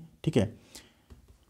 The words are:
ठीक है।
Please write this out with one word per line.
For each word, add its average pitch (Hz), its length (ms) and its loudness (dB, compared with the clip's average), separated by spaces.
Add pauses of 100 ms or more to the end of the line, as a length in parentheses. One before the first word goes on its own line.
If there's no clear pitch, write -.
(240)
ठीक 156 140 2
है। 98 200 2 (920)